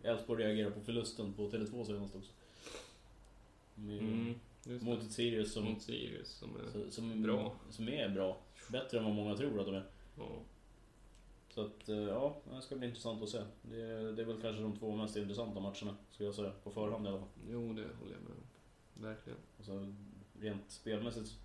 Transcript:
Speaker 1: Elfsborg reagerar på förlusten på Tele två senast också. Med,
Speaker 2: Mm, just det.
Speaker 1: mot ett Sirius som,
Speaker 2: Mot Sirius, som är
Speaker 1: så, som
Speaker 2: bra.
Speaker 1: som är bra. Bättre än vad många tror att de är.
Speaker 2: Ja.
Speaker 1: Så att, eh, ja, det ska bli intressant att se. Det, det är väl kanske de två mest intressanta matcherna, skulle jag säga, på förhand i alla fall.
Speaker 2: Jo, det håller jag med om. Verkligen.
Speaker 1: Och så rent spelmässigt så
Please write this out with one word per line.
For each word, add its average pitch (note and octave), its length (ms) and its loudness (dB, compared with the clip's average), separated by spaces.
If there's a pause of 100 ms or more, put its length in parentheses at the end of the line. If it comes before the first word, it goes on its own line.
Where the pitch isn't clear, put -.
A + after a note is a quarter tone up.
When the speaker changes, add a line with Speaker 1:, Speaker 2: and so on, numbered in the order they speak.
Speaker 1:
Elfsborg A2+ 400 4
reagerar G#2+ 280 6
på G2+ 100 -4
förlusten A2 520 0
på G#2 160 2
Tele G#2+ 180 2
två A#2+ 180 -2
senast G2+ 300 -2
också. G2 160 -10 (1400)
Med, G#2+ 240 -4
Speaker 2:
Mm, A2+ 360 2 (280)
just A#2+ 220 -4
det. A#2+ 60 4
Speaker 1:
mot A2 120 2
ett G#2+ 80 -4
Sirius A2+ 420 4
som, G#2+ 120 2
Speaker 2:
Mot A2 160 2
Sirius, A#2 460 -4
som - 280 -10
är G#2+ 160 -6
Speaker 1:
så, G#2 200 -2
som A2+ 300 2
Speaker 2:
bra. G#2+ 300 6 (180)
Speaker 1:
som A2+ 200 -2
är C3 200 2
bra. F#2+ 280 4 (340)
Bättre B2 260 2
än A2 60 4
vad G#2 100 6
många G#2 240 4
tror B2 220 4
att F#2+ 60 2
de F#2+ 100 2
är. F#2+ 80 2 (340)
Speaker 2:
Ja. - 80 -6 (1200)
Speaker 1:
Så - 160 -2
att, - 240 -6
eh, G#3+ 80 4
ja, C#3+ 380 4 (200)
det C3 60 -6
ska C3+ 140 -4
bli B2+ 120 0
intressant A2+ 360 -2
att G2+ 60 0
se. A#2 100 0 (220)
Det, A2+ 500 -2
det A2 100 0
är A2 40 0
väl A2 160 0
kanske G#2+ 200 0
de G#2 160 2
två G#2+ 180 2
mest G#2+ 200 2
intressanta G#2 440 0
matcherna, G2+ 360 -2 (160)
skulle G#2 160 0
jag G2+ 80 0
säga, G2+ 160 2 (120)
på G2+ 80 -6
förhand G#2+ 340 2
i G2 40 2
alla F#2+ 100 2
fall. G2 80 -6 (220)
Speaker 2:
Jo, A#2+ 100 0 (140)
det G#2+ 80 -2
håller G2+ 320 -6
jag F2+ 80 -8
med - 100 -8
om. - 720 -14
Verkligen. - 360 -6 (200)
Speaker 1:
Och G2 60 -12
så G2 280 -4 (480)
rent G#2 300 -2
spelmässigt A2 560 0
så - 180 -10